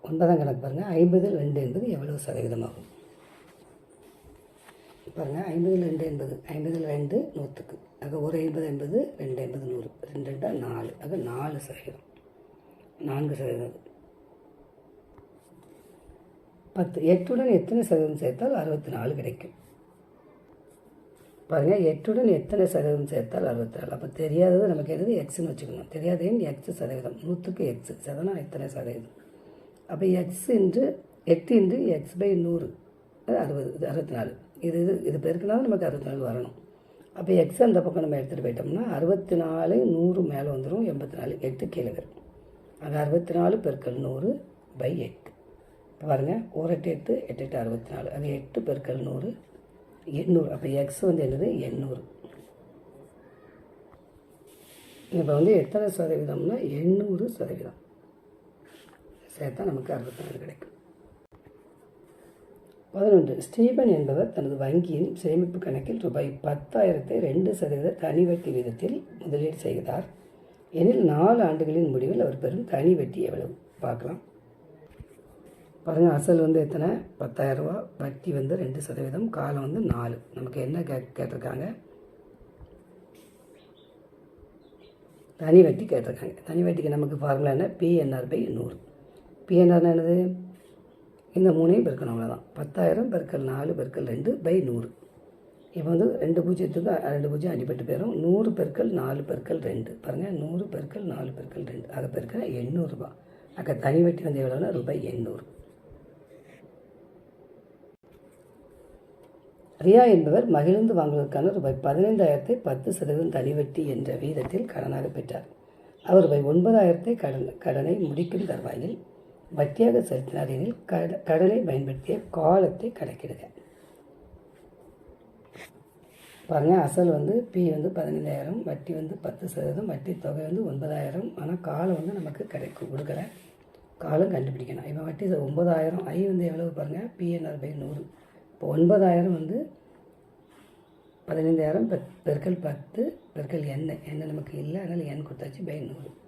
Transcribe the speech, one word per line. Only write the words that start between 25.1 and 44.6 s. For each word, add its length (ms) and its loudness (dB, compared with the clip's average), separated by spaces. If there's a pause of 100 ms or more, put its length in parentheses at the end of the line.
எக்ஸ்ன்னு 260 -6
வச்சுக்கணும். 360 -12
தெரியாத 360 -2
எண் 160 0
எக்ஸ் 440 -6
சதவீதம். 400 -8
நூற்றுக்கு 420 -6
எக்ஸ். 440 -8
சதனா 280 -4
எத்தனை 300 -10
சதவீதம்? 520 -12 (680)
அப்போ 180 -4
எக்ஸ் 460 0
into, 440 4 (300)
எட்டு 340 4
into 180 4
x 260 0 (160)
by 160 2
நூறு. 400 -2 (500)
அது 120 0
அறுபது, 360 -4
இது 140 -6
அறுபத்தி 260 -4
நாலு. 220 -4 (240)
இது, 220 0
இது, 220 2
இது 140 -2
பெருக்கினாலும் 440 0
நமக்கு 240 2
அறுபத்தி 320 -4
நாலு 120 -4
வரணும். 240 -6 (600)
அப்போ 200 -2
எக்ஸ் 300 4
அந்த 180 6
பக்கம் 200 -2
நம்ம 140 0
எடுத்துகிட்டு 280 -6
போயிட்டோம்னா, 400 -4
அறுபத்தி 520 0
நாலு 500 2
நூறு 360 2
மேலே 280 -2
வந்துடும், 380 -2
எண்பத்தி 300 -6
நாலு, 240 -6
எட்டு 280 -4
கீழே 200 -4
வரும். 200 -10 (720)
அது 180 -6
அறுபத்தி 360 0
நாலு 240 4
பெருக்கல் 420 -4
நூறு 420 -2 (380)